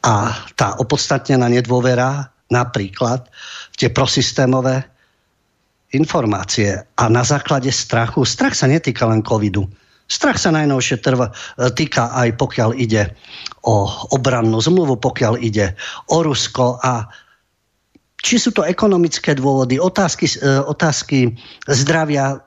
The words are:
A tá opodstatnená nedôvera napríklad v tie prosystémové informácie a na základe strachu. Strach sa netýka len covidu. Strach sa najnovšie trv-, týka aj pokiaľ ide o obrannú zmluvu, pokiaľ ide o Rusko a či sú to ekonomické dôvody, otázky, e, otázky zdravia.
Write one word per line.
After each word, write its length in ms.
A 320
tá 220
opodstatnená 640
nedôvera 840
napríklad 760
v 40
tie 160
prosystémové 880
informácie 880
a 160
na 100
základe 460
strachu. 560
Strach 320
sa 100
netýka 380
len 160
covidu. 480
Strach 320
sa 120
najnovšie 480
trv-, 320
týka 400
aj 240
pokiaľ 400
ide 360
o 220
obrannú 460
zmluvu, 400
pokiaľ 420
ide 360
o 140
Rusko 560
a 280
či 160
sú 160
to 80
ekonomické 720
dôvody, 480
otázky, 560
e, 240
otázky 720
zdravia. 800